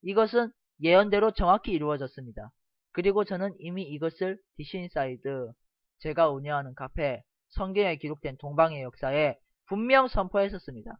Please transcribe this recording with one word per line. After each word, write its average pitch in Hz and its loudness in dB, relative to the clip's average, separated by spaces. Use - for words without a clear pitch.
이것은 220 2
예언대로 202 6
정확히 202 2
이루어졌습니다. 135 -4
그리고 196 2
저는 190 -4
이미 180 -8
이것을 165 -4
디시 151 -10
인사이드, 135 -4
제가 156 2
운영하는 139 -6
카페, 131 -6
성경에 190 0
기록된 147 -8
동방의 147 0
역사에 135 -2
분명 254 4
선포했었습니다. 202 -2